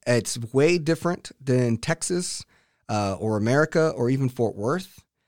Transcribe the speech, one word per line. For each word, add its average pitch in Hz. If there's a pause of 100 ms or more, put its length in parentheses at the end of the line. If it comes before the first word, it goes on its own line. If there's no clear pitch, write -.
It's 120 (140)
way 156
different 165
than 127
Texas, - (440)
uh, 101
or 110
America, 151
or 120
even 135
Fort 120
Worth. 143 (260)